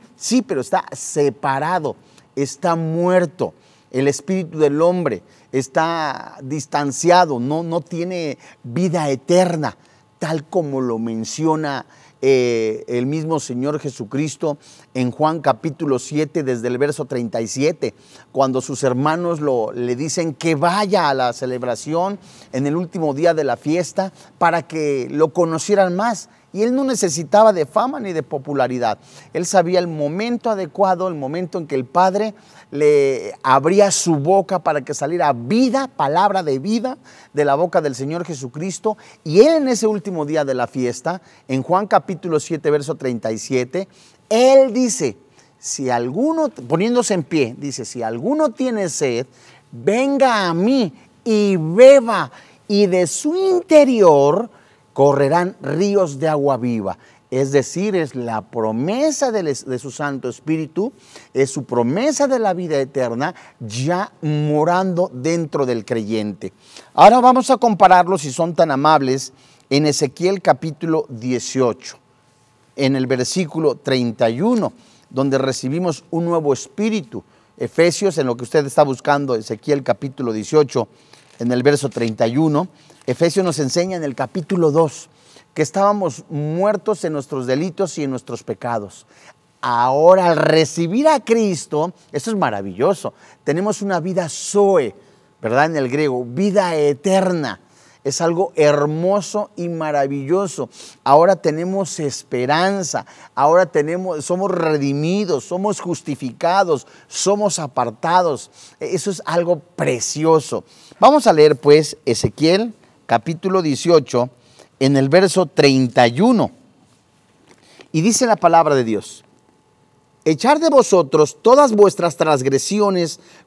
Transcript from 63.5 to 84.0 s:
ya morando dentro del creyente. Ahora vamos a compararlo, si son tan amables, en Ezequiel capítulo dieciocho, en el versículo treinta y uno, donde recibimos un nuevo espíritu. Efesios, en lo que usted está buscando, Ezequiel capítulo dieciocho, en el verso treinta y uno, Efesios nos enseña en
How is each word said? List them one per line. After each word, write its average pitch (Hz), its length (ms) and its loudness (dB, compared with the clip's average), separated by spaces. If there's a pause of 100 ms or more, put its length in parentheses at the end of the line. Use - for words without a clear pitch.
ya 135 600 -4
morando 165 920 0
dentro 151 500 -2
del 117 200 -4
creyente. 107 680 -6 (400)
Ahora 220 280 8
vamos 247 300 4
a 254 60 6
compararlo, 185 600 4
si 139 140 -8
son 170 220 -2
tan 165 180 2
amables, 135 600 2 (380)
en 147 160 2
Ezequiel 165 560 0
capítulo 160 640 0
dieciocho, 123 880 -4 (760)
en 135 220 0
el 127 100 -2
versículo 143 680 -2
treinta 123 520 0
y 117 120 -4
uno, 214 320 0 (360)
donde 135 300 -2
recibimos 135 720 -4
un 170 140 -2
nuevo 165 280 0
espíritu. 190 720 -6 (340)
Efesios, 165 600 0
en 139 80 0
lo 120 100 -2
que 120 60 -12
usted 143 240 0
está 143 160 2
buscando, 139 540 0
Ezequiel 123 480 -4
capítulo 127 480 -4
dieciocho, 120 560 0 (500)
en 120 140 -2
el 123 100 0
verso 139 280 2
treinta 117 360 -2
y 117 100 -2
uno, 147 300 0 (400)
Efesios 170 380 0
nos 160 160 -2
enseña 175 360 -2
en 165 80 -8